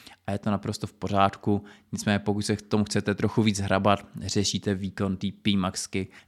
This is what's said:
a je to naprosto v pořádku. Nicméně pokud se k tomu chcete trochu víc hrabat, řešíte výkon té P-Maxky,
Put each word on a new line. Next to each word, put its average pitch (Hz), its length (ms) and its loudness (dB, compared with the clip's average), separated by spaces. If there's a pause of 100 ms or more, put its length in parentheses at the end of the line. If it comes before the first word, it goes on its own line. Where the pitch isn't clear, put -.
(280)
a 101 40 -2
je 101 80 -2
to 107 120 -2
naprosto 104 360 -4
v - 60 -10
pořádku. 98 680 2 (280)
Nicméně 101 280 0
pokud 104 220 -2
se 104 140 0
k 101 60 -6
tomu 107 220 2
chcete 101 320 0
trochu 110 280 2
víc 104 160 2
hrabat, 98 480 2 (140)
řešíte 98 540 0
výkon 95 420 -4
té 101 100 -4 (140)
P-Maxky, 98 640 -2 (200)